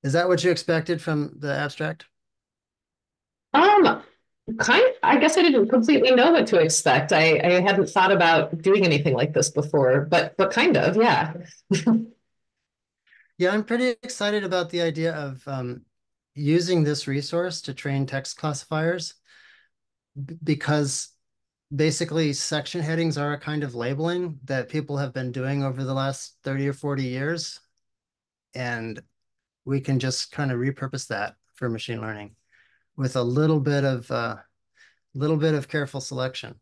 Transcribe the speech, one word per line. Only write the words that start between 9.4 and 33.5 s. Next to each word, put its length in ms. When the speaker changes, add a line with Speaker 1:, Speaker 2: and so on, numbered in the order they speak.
Speaker 2:
before, 520
but, 340
but 160
kind 240
of, 200
yeah. 380
<laughs> 140
Speaker 1:
Yeah, 120
I'm 140
pretty 240
excited 420
about 260
the 100
idea 340
of, 320
um, 360
using 480
this 240
resource 560
to 120
train 320
text 320
classifiers, 760
b-, 180
because 680
basically 580
section 480
headings 380
are 160
a 40
kind 240
of 120
labeling 720
that 260
people 260
have 160
been 200
doing 300
over 220
the 80
last 520
thirty 220
or 60
forty 320
years. 560
And 480
we 160
can 160
just 340
kind 180
of 80
repurpose 500
that 260
for 120
machine 320
learning 360
with 200
a 60
little 380